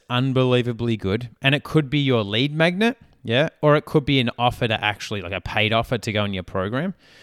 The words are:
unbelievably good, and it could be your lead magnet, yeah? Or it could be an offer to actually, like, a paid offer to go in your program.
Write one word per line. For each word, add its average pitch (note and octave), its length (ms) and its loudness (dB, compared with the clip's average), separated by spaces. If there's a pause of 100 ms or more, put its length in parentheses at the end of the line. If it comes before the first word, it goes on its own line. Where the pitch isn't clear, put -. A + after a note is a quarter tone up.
unbelievably B2 880 0
good, G#2+ 320 -4 (120)
and C#3 140 2
it C#3 80 -4
could D3+ 260 0
be D3 100 0
your C3 220 2
lead A#2 320 0
magnet, F3+ 440 0 (260)
yeah? B2+ 240 0 (140)
Or D3+ 160 6
it - 80 -2
could D3 200 2
be C3+ 140 2
an A#2+ 180 0
offer B2 300 0
to G#2 160 -2
actually, G#2 380 -4
like, F2 100 -8
a F#2 80 -4
paid G#2+ 320 0
offer A2+ 280 0
to A2+ 120 -6
go G#2 140 0
in G2+ 80 -4
your F#2 100 -6
program. A#2+ 500 -4 (300)